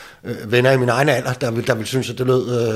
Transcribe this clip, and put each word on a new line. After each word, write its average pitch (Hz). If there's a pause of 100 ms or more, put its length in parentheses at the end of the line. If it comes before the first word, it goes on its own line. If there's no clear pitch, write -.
(240)
øh, 110
venner 123
i 135
min 123
egen 127
alder, 131
der 120
vil, 113
der 127
vil 110
synes, 123
at 113
det 127
lød, 123